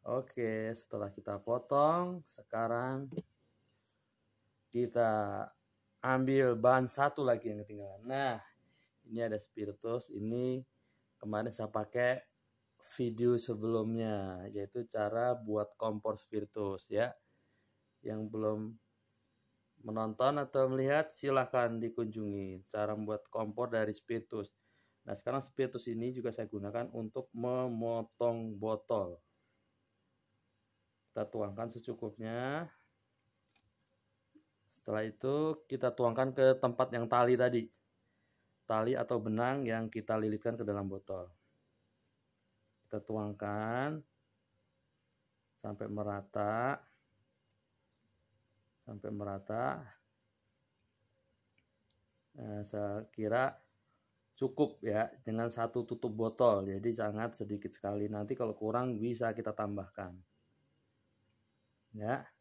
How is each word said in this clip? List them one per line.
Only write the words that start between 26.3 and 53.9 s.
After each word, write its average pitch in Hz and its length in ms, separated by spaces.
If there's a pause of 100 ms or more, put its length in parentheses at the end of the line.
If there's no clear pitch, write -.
gunakan 107 480
untuk 117 400
memotong 117 1300
botol. 107 560 (1900)
Kita 110 160
tuangkan 110 480
secukupnya. 117 960 (2000)
Setelah 107 400
itu, 151 560
kita 127 320
tuangkan 127 400
ke 131 240
tempat 127 320
yang 117 160
tali 123 240
tadi. 123 300 (1080)
Tali 110 240
atau 123 240
benang 120 480
yang 113 240
kita 110 240
lilitkan 110 400
ke 117 80
dalam 101 240
botol. 95 400 (1600)
Kita 104 160
tuangkan 107 960 (1600)
sampai 107 320
merata. 104 880 (2000)
Sampai 107 240
merata. 104 720 (2500)
Eh, 107 240
saya 104 480
kira 110 480 (840)